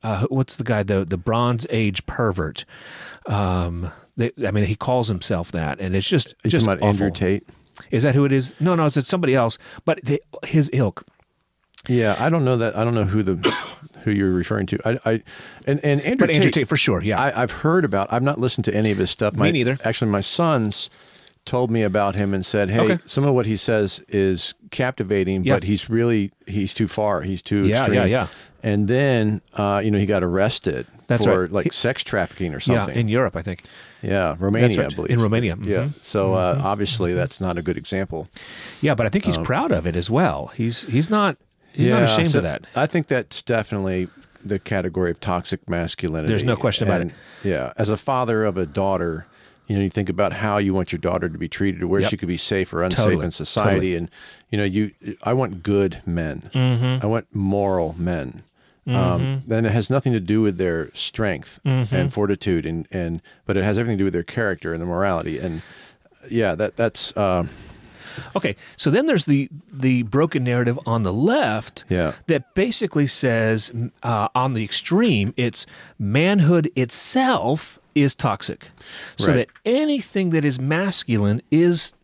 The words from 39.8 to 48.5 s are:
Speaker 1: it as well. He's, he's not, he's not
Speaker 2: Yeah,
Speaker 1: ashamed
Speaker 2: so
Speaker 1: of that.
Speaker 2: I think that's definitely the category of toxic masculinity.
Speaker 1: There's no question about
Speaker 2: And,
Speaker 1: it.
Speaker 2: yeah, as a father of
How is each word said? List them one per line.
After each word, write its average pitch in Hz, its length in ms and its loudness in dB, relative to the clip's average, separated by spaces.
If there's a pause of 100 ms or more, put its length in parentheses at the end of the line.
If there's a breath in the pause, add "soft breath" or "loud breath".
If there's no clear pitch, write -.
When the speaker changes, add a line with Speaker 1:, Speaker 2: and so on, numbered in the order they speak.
Speaker 1:
it 85 80 -2
as 90 160 -2
well. 85 440 0
He's, 117 280 -4
he's 143 260 0
not, 208 280 2 (360)
he's 123 160 4
not - 120 4
Speaker 2:
Yeah, - 40 6
Speaker 1:
ashamed 165 280 4
Speaker 2:
so - 60 4
Speaker 1:
of - 40 -2
that. 78 220 -6 (100)
Speaker 2:
I 127 100 2
think 160 220 -2
that's - 340 -2
definitely 95 680 -2 (360)
the 98 140 -2
category 90 500 -2
of 85 100 -6
toxic - 480 -4
masculinity. 82 640 -2
Speaker 1:
There's 104 120 0
no 120 120 0
question 110 320 0
about 90 140 2
Speaker 2:
And, 87 100 -4
Speaker 1:
it. - 40 -20 (340 loud breath)
Speaker 2:
yeah, 65 280 -4
as 104 120 0
a 107 80 0
father 117 480 0
of 92 120 -2